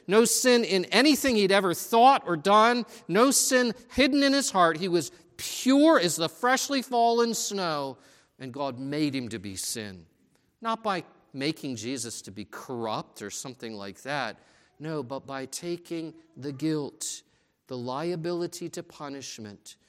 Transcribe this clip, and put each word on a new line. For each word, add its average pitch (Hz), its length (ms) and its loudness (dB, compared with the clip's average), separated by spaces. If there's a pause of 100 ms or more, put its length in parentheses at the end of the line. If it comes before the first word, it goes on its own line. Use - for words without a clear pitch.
no 220 200 6
sin 240 380 4
in 180 220 0
anything 262 520 4
he'd 196 140 4
ever 196 220 4
thought 240 540 6
or 170 100 0
done, 214 480 4 (220)
no 226 240 4
sin 247 420 2 (200)
hidden 277 280 2
in 277 120 4
his 277 180 0
heart. 165 260 4
He 185 120 -4
was 170 220 0 (260)
pure 277 640 4
as 165 180 0
the 160 120 -2
freshly 262 520 -2
fallen 233 520 0
snow, 151 640 -6 (400)
and 131 160 -12
God 139 240 -6
made 143 380 -4
him 123 140 -6
to 110 100 -8
be 95 160 -12
sin. 95 500 -10 (560)
Not 226 220 -6
by 196 220 -4 (260)
making 139 460 -6
Jesus 117 460 -10
to 104 80 -18
be 104 120 -12
corrupt 117 800 -8
or 101 80 -10
something 120 460 -12
like 98 260 -14
that. 131 400 -6 (360)
No, 151 260 -8
but 135 220 -12
by 135 200 -10
taking 170 680 -10 (220)
the 139 160 -10
guilt, 147 680 -6 (460)
the 127 100 -10
liability 170 920 -6
to 170 120 -12
punishment 127 920 -16 (120)